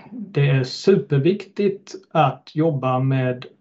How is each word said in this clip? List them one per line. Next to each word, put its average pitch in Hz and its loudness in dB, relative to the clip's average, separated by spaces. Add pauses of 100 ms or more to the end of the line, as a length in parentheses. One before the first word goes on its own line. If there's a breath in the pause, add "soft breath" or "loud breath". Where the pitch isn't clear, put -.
(100)
det 185 -2
är 135 2
superviktigt 185 0 (160)
att 147 0
jobba 131 0
med 131 0 (140)